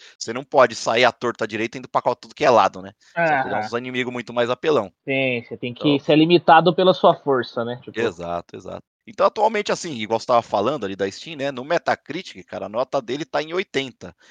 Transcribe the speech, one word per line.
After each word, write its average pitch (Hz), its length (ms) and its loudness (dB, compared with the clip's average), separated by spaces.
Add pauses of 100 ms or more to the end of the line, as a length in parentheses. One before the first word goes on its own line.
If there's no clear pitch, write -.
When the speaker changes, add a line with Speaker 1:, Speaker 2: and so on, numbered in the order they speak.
(180)
Speaker 1:
você - 140 -8
não 123 120 -8
pode 123 320 4
sair 123 280 2
à 120 80 6
torta 117 340 -4
direita 110 320 -6
indo 123 100 -14
pra 131 140 -2
qual-, 123 140 0
tudo - 200 -18
que 151 80 -2
é 143 60 6
lado, 98 320 4
né? 98 100 -16 (220)
Só 156 280 0
que 127 80 -8
dá 127 60 -4
Speaker 2:
Aham. 110 100 -4
Speaker 1:
uns 117 60 -12
inimigos 127 400 -4
muito 120 200 -10
mais 120 180 0
apelão. 123 420 0 (120)
Speaker 2:
Sim, 135 400 -2
você - 120 -14
tem 123 180 -10
que - 140 -18
Speaker 1:
Então 143 160 4
Speaker 2:
ser 151 120 4
limitado 165 580 6
pela 185 200 4
sua 180 200 4
força, 127 500 -2
né? 123 180 -8
Tipo - 160 -12
Speaker 1:
Exato, 87 580 -6
exato. 92 260 -14 (240)
Então, 180 200 0
atualmente, 214 460 -2
assim, 170 220 -8
igual 110 260 -4
você - 60 -16
tava 117 160 4
falando 110 420 -2
ali 98 100 -6
da 98 160 -2
Steam, 160 260 -14
né? 139 140 -6
No 127 140 -10
Metacritic, 143 840 -6
cara, 95 200 -10
a - 20 -10
nota 127 340 -4
dele 127 220 -8
tá 147 180 -4
em 156 100 -14
oitenta. 135 600 -8 (160)